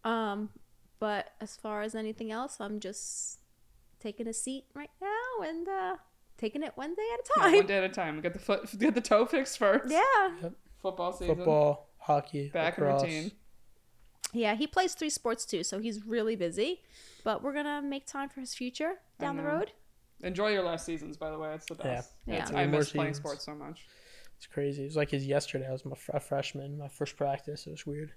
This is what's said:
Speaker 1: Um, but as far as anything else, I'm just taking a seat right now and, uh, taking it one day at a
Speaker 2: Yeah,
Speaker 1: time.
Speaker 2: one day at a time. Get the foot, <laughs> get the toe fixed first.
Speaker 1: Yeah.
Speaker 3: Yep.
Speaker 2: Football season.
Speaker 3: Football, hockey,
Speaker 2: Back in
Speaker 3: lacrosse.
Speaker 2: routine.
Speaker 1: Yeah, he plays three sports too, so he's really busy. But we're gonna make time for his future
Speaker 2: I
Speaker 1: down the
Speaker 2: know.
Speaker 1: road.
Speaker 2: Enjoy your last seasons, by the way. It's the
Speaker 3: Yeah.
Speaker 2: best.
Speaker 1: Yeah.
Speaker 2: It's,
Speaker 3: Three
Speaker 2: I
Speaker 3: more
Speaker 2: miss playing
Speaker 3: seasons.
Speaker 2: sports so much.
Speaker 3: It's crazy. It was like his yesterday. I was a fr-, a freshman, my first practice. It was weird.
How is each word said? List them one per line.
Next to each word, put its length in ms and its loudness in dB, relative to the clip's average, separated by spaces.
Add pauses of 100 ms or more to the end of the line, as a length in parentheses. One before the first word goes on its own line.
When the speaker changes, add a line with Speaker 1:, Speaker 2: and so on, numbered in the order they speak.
Speaker 1:
Um, 460 -2 (500)
but 320 -2 (100)
as 140 -12
far 260 -6
as 140 -6
anything 360 -6
else, 280 -6
I'm 200 -6
just 600 -8 (600)
taking 280 -8
a 60 -6
seat 320 -6 (100)
right 160 -14 (100)
now 460 -4
and, 200 -6
uh, 300 -2 (400)
taking 240 -4
it 160 -6
one 160 -4
day 200 -2
at 60 -4
a 40 -6 (120)
Speaker 2:
Yeah, 100 8
Speaker 1:
time. 100 10
Speaker 2:
one 100 10
day 140 4
at 40 4
a 60 2
time. 320 -2
Get 120 0
the 60 -8
foot, 320 0
<laughs> 80 -10
get 140 6
the 80 4
toe 240 6
fixed 320 0
first. 340 6
Speaker 1:
Yeah. 100 6 (420)
Speaker 3:
Yep. 100 -6 (300)
Speaker 2:
Football 300 -2
season. 220 2
Speaker 3:
Football, 600 4
hockey, 520 0
Speaker 2:
Back 280 0
in 60 2
Speaker 3:
lacrosse. 200 4
Speaker 2:
routine. 280 -2 (1000)
Speaker 1:
Yeah, 220 2
he 120 -2
plays 260 2
three 160 -4
sports 360 -2
too, 180 -2
so 160 -4
he's 260 -6
really 300 0
busy. 460 -2 (420)
But 180 0
we're 120 -2
gonna 280 -2
make 240 -6
time 240 -6
for 100 -14
his 140 -10
future 460 -4 (200)
Speaker 2:
I 40 -4
Speaker 1:
down 140 -2
the 60 -4
Speaker 2:
know. 60 0
Speaker 1:
road. 220 0 (500)
Speaker 2:
Enjoy 280 0
your 140 4
last 220 -2
seasons, 320 -6
by 140 -6
the 80 -8
way. 160 -6
It's 100 -14
the 100 -8
Speaker 3:
Yeah. 80 -10 (120)
Speaker 2:
best. 180 -10 (120)
Speaker 1:
Yeah. 160 -4
Speaker 2:
It's, 100 -4
Speaker 3:
Three 80 0
Speaker 2:
I 80 4
Speaker 3:
more 120 4
Speaker 2:
miss 120 2
playing 220 0
Speaker 3:
seasons. 120 -6
Speaker 2:
sports 200 -6
so 100 -10
much. 320 -14 (500)
Speaker 3:
It's 100 -20
crazy. 360 -2
It 20 -4
was 100 -8
like 140 2
his 160 0
yesterday. 420 0
I 40 -4
was 140 -6
a 100 -6
fr-, 220 -10
a 20 2
freshman, 580 -4
my 100 -8
first 300 -6
practice. 480 -4
It 60 -10
was 160 -12
weird. 300 -8